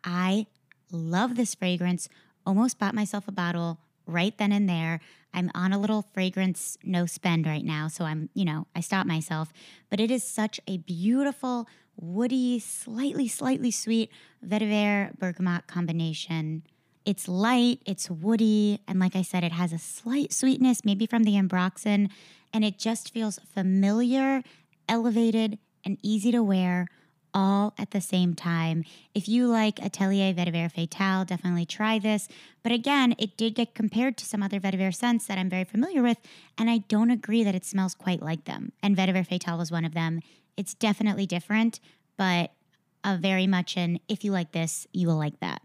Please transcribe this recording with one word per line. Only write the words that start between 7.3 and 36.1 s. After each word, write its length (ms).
right 180
now, 240
so 180
I'm, 280
you 120
know, 200
I 60
stopped 260
myself. 460
But 80
it 100
is 140
such 440
a 120
beautiful, 920
woody, 640
slightly, 720
slightly 420
sweet 400
vetiver 720
bergamot 500
combination. 960
It's 240
light, 560
it's 240
woody, 760
and 120
like 160
I 60
said, 240
it 80
has 180
a 60
slight 560
sweetness, 500
maybe 220
from 180
the 100
Ambroxan, 760
and 120
it 120
just 360
feels 260
familiar, 920
elevated, 720
and 160
easy 300
to 120
wear 440
all 440
at 140
the 100
same 320
time. 500
If 140
you 180
like 340
Atelier 520
Vetiver 360
Fatale, 540
definitely 420
try 320
this. 300
But 120
again, 440
it 200
did 180
get 180
compared 440
to 80
some 180
other 160
vetiver 340
scents 340
that 100
I'm 120
very 140
familiar 400
with, 140